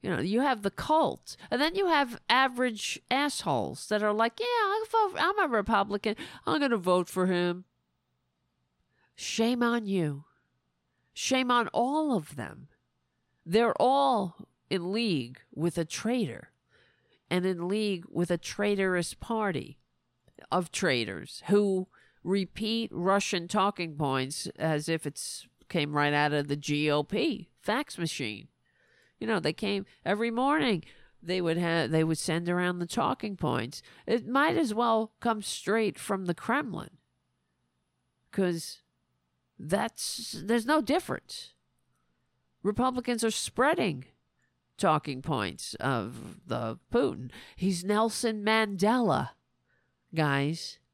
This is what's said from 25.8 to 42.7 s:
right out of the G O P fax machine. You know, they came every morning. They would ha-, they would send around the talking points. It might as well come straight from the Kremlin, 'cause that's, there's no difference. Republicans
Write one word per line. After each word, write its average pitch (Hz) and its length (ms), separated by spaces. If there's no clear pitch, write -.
right 147 200
out 147 200
of 147 160
the 143 80
G 147 340
O 147 140
P 254 440
fax 247 380
machine. 131 500
You 220 100
know, 214 100
they 160 140
came 196 340
every 214 280
morning. 254 520
They 180 180
would 165 160
ha-, 170 320
they 160 140
would 160 160
send 170 300
around 180 320
the 175 60
talking 208 500
points. 127 440
It 226 220
might 277 300
as 240 180
well 226 460
come 220 220
straight 208 540
from 190 300
the 175 80
Kremlin, 233 560
'cause 175 500
that's, - 840
there's 226 220
no 302 140
difference. - 760
Republicans 240 580